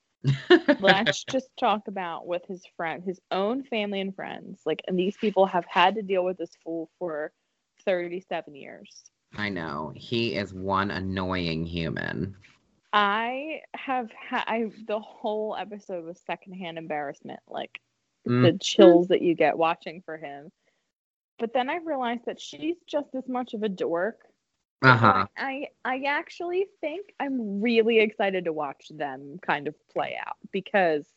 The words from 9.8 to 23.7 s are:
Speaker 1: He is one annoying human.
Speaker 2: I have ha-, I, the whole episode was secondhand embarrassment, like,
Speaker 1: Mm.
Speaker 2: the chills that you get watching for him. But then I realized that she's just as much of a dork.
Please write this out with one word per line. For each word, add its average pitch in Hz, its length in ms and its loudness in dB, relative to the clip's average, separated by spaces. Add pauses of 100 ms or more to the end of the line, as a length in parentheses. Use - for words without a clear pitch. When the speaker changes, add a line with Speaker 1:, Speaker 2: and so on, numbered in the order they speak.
Speaker 1:
He 117 420 -2
is 95 180 -4
one 95 360 0
annoying 90 760 -2
human. 78 680 -4 (560)
Speaker 2:
I 233 680 -2 (140)
have 254 380 -6
ha-, - 340 -6
I, 220 240 -2 (160)
the 214 140 -4
whole 214 560 -6
episode 190 480 -10
was 170 220 -14
secondhand 175 520 -10
embarrassment, 147 720 -8
like, - 320 -10 (460)
Speaker 1:
Mm. 123 160 2 (100)
Speaker 2:
the 190 60 -6
chills 175 500 8
that 185 120 4
you 170 140 2
get 156 240 2
watching 160 480 -2
for 156 100 -10
him. 147 340 -14 (880)
But 233 140 -4
then 254 160 0
I 311 160 -4
realized 247 400 -4
that - 160 -8
she's 302 360 -8 (100)
just 294 280 -4
as 262 140 -8
much 247 240 -4
of 208 100 -6
a 220 60 0
dork. 175 520 -2 (600)